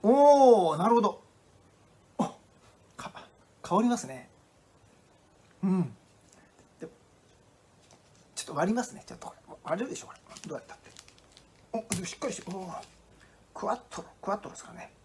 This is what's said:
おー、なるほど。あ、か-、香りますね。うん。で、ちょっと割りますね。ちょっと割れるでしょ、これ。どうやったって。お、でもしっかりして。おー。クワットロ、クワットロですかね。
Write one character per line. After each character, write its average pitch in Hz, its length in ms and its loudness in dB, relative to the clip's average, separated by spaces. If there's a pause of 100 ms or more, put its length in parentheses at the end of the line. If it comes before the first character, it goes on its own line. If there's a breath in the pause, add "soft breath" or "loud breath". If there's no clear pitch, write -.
お 254 720 8
ー、 - 40 -2
な 165 100 2
る 233 60 6
ほ 233 60 6
ど。 202 220 -2 (960)
あ、 - 140 -4 (640)
か-、 - 140 -14 (500)
香 196 220 2
り 240 60 2
ま 240 100 0
す - 60 -10
ね。 131 260 -16 (1300)
う - 20 -2
ん。 180 280 -2 (880 soft breath)
で、 160 60 -14 (1500)
ち - 60 -12
ょ - 20 -14
っ - 20 -14
と - 80 -14
割 170 160 0
り 226 40 0
ま 240 100 -2
す - 80 -12
ね。 - 120 -20
ち - 80 -20
ょ - 40 -16
っ - 20 -20
と - 160 -18 (300)
割 170 160 -4
れ 254 40 -4
る 294 60 -10
で 302 60 -10
し - 80 -16
ょ、 - 20 -20
こ - 60 -20
れ。 - 80 -20 (280)
ど - 60 -10
う - 40 -10
や - 40 -14
っ - 40 -20
た - 100 -20
っ - 20 -20
て。 - 120 -20 (840)
お、 220 220 -6
で 175 60 -6
も 175 60 -8
し - 80 -12
っ - 40 -20
か 285 100 -6
り 202 40 -6
し - 80 -12
て。 180 140 -16
お 185 120 -12
ー。 170 80 -14 (800 soft breath)
ク - 140 -10
ワ 214 80 -2
ッ - 60 -8 (100)
ト - 120 -12
ロ、 - 60 -20 (140)
ク 190 80 -6
ワ 208 80 -2
ッ - 20 -12
ト - 40 -20
ロ - 80 -14
で - 40 -20
す - 80 -20
か 170 80 -20
ね。 170 200 -18 (120)